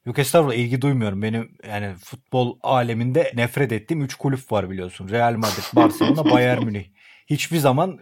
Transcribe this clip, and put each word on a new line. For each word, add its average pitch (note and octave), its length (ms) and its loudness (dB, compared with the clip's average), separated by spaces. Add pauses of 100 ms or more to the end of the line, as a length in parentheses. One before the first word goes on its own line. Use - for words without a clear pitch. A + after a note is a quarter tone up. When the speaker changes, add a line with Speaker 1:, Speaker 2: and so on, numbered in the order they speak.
Speaker 1:
Yok, B2 120 -4
estağfurullah, C#3+ 360 4
ilgi A#2+ 280 0
duymuyorum. A2+ 400 0
Benim, A2+ 340 -4 (120)
yani, G2+ 260 -6
futbol B2 680 -4
aleminde B2 720 0
nefret A#2+ 380 -2
ettiğim C#3+ 300 -4
üç C3 120 -6
kulüp C3+ 380 -4
var F#2+ 180 -2
biliyorsun. F#2 380 -10
Real A#2 280 2
Madrid, G#2 400 -4
Barcelona, - 480 4
Speaker 2:
<laughs> D3 60 2
Speaker 1:
Bayern B2 340 4
Münih. G2+ 200 -6 (420)
Hiçbir D#3 320 -2
zaman C#3+ 440 2